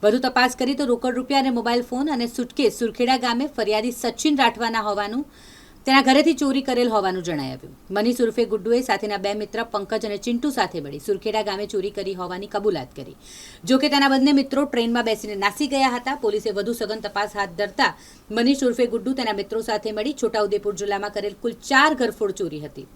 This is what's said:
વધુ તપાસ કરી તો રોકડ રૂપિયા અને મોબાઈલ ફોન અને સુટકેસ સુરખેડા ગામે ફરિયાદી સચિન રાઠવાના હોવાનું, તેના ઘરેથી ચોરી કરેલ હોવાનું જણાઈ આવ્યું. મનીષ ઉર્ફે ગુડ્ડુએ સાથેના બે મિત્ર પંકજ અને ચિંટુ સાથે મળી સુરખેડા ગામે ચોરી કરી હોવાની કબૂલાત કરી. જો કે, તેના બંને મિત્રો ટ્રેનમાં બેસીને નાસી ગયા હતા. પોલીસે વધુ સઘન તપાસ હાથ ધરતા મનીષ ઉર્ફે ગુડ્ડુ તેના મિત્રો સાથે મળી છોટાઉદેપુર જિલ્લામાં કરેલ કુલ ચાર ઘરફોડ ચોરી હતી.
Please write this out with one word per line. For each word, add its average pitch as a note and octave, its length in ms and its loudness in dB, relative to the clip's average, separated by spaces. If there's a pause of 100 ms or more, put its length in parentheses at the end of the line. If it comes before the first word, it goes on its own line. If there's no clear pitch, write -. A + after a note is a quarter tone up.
વધુ A3+ 240 6
તપાસ B3+ 320 2
કરી C4 220 0
તો B3 100 -2
રોકડ B3 260 -2
રૂપિયા C4+ 280 0
અને B3 120 0
મોબાઈલ A#3 320 0
ફોન C#4 280 -2
અને A#3+ 180 -2
સુટકેસ B3 460 -2
સુરખેડા B3 440 0
ગામે A#3+ 180 0 (120)
ફરિયાદી A3 400 0
સચિન C4+ 480 0
રાઠવાના A3+ 460 0
હોવાનું, G#3 360 -4 (600)
તેના C4+ 180 6
ઘરેથી C#4+ 360 6
ચોરી C4+ 260 2
કરેલ B3 240 2
હોવાનું F#3+ 340 0
જણાઈ C#3+ 300 -4
આવ્યું. - 180 -16 (220)
મનીષ A#3 300 2
ઉર્ફે A3+ 260 2
ગુડ્ડુએ A3 300 2
સાથેના B3 440 -2
બે G3+ 160 0
મિત્ર G#3 180 -6 (140)
પંકજ G#3+ 340 -2
અને G#3 80 -4 (120)
ચિંટુ A#3+ 280 0
સાથે F3+ 260 -2
મળી C#3+ 260 -10
સુરખેડા G#3+ 420 -2
ગામે G3+ 240 -4
ચોરી G3+ 240 -2
કરી F#3+ 240 -6
હોવાની F3+ 320 -8
કબૂલાત G3 420 -2
કરી. C3+ 180 -14 (520)
જો B3+ 120 4
કે, D4 120 2
તેના C#4 200 4
બંને C4+ 240 4
મિત્રો C4+ 320 4
ટ્રેનમાં A#3 400 0
બેસીને G#3+ 300 -2
નાસી G3+ 380 0
ગયા C4+ 200 2
હતા. C4 300 -4
પોલીસે G#3+ 340 0
વધુ G#3 160 -2
સઘન A3 320 -6
તપાસ G#3 320 -4
હાથ F3 240 -2
ધરતા G#3 300 2 (480)
મનીષ C4+ 300 4
ઉર્ફે A#3+ 180 2
ગુડ્ડુ A#3 260 -2
તેના A3+ 280 -2
મિત્રો G#3+ 200 -4
સાથે G#3+ 300 -2
મળી A3 320 -4
છોટાઉદેપુર G#3 520 0
જિલ્લામાં G3+ 420 -4
કરેલ G3+ 240 -6
કુલ A#3 140 -4 (140)
ચાર C#4 260 6
ઘરફોડ G#3+ 460 -2
ચોરી D3+ 240 -6
હતી. C3+ 300 -14